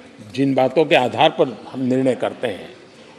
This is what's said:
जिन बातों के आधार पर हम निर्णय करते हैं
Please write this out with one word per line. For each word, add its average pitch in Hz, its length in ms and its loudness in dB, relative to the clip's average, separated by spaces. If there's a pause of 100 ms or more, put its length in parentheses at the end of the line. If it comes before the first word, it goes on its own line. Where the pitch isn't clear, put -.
(360)
जिन 135 200 0
बातों 131 300 2
के 156 100 2
आधार 127 340 2
पर 139 420 -4
हम 127 80 -12
निर्णय 127 360 0
करते 107 320 -6
हैं 90 260 -10 (460)